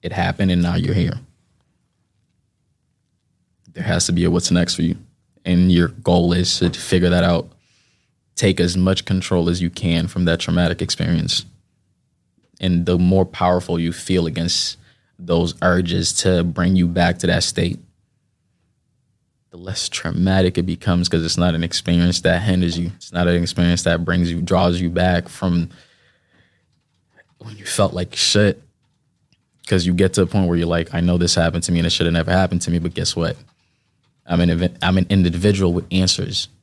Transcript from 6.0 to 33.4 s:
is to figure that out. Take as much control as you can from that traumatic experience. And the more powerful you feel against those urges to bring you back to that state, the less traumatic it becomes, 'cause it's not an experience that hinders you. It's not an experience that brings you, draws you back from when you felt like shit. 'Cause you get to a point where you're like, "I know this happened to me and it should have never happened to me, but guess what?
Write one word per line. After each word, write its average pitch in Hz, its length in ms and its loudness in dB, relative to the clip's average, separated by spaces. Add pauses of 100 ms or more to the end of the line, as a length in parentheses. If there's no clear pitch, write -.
is 87 260 0
to 90 120 2
figure 90 400 0
that 90 140 2
out. 85 240 0 (840)
Take 98 260 0
as 87 160 0
much 92 280 2
control 92 440 0
as 87 140 0
you 85 80 0
can 85 380 -2
from 90 160 -2
that 85 160 0
traumatic 87 420 0
experience. - 600 -4 (1160)
And 87 240 0
the 87 140 2
more 92 260 4
powerful 90 540 0
you 85 140 -2
feel 90 340 -2
against 82 500 -4 (420)
those 85 440 -2
urges 87 500 0
to 90 300 0
bring 90 320 0
you 90 140 2
back 87 300 0
to 90 100 -2
that 87 160 0
state, - 340 -4 (1700)
the 87 60 -20
less 92 320 -8
traumatic 90 680 2
it 87 60 0
becomes, 87 440 0
'cause 85 160 0
it's 82 120 -4
not 87 180 2
an 82 80 -2
experience 87 600 0
that 87 200 0
hinders 90 360 0
you. 85 180 -4
It's - 160 -20
not 87 160 0
an 87 120 2
experience 87 440 0
that 85 200 0
brings 85 260 0
you, 85 100 -4
draws 87 400 2
you 90 80 -2
back 87 400 0
from 87 400 -2 (1700)
when 110 180 -18
you 101 80 -20
felt - 280 -2
like 90 240 -8
shit. - 460 2 (1040)
'Cause 90 200 2
you 90 80 2
get 92 200 2
to 101 80 2
a 90 40 2
point 92 220 0
where 85 100 2
you're 85 80 0
like, 85 260 -2
"I 85 80 -2
know 87 180 2
this 87 160 0
happened 85 300 0
to - 80 -2
me 85 60 2
and 85 80 0
it 85 40 0
should - 160 0
have 82 60 0
never 82 200 0
happened 90 300 0
to - 80 -6
me, 85 80 0
but 85 160 -6
guess - 200 -6
what? 82 220 -4 (920)